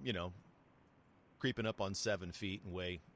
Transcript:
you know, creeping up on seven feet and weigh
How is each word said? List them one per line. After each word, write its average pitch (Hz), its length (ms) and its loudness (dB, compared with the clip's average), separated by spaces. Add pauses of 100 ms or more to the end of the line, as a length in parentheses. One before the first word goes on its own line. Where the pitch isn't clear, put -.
you 123 80 2
know, 90 220 0 (1040)
creeping 123 260 2
up 110 160 2
on 98 140 2
seven 92 380 2
feet 101 320 -4
and 92 80 -6
weigh 90 280 -2 (160)